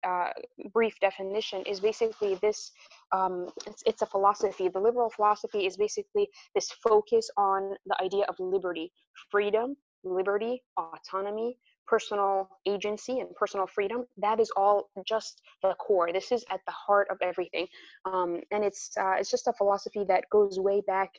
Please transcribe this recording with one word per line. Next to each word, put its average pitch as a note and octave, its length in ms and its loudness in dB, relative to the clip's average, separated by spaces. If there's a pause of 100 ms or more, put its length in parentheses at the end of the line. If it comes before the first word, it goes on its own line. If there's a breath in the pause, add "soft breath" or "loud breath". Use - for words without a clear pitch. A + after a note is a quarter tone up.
uh, F3+ 260 -2 (420)
brief A3+ 280 2
definition, G3 600 -2
is G3 160 -6
basically G#3+ 640 0
this, G#3+ 300 -2 (400 loud breath)
um, F#3 360 -2 (180)
it's, - 200 -18
it's A3 160 0
a G#3 40 0
philosophy. G3 640 2
The F#3+ 120 -4
liberal A#3 300 2
philosophy G#3 560 0
is F3+ 100 -4
basically G3+ 500 0 (300 loud breath)
this G3 140 -2 (120)
focus A3 540 4
on G3 400 0 (100)
the - 160 -2
idea F#3+ 260 0
of F3+ 120 -6
liberty, F3+ 500 -2 (400)
freedom, G#3+ 460 0 (260)
liberty, G3+ 600 -2 (140)
autonomy, G3+ 800 -6 (300)
personal G3 640 0 (180)
agency, G#3 540 -4
and A#3 140 -8
personal G3 320 -2
freedom. G#3+ 380 -4 (120)
That G#3 240 0
is A3 160 2
all G3+ 320 4 (180)
just - 360 -6 (200 soft breath)
the F#3+ 120 2
core. F3 400 2
This F#3+ 180 0
is A#3+ 180 0
at F#3 160 -4
the - 60 -8
heart G3+ 380 4
of F#3+ 100 -4
everything. F3+ 460 -2 (400 loud breath)
Um, F3+ 340 0 (100)
and G#3 140 0
it's, - 340 -4
uh, F#3+ 200 2
it's - 120 -2
just - 180 0
a A#3 40 0
philosophy G3+ 560 0
that F#3 220 4
goes G3+ 280 4
way G3 280 2
back F#3+ 320 0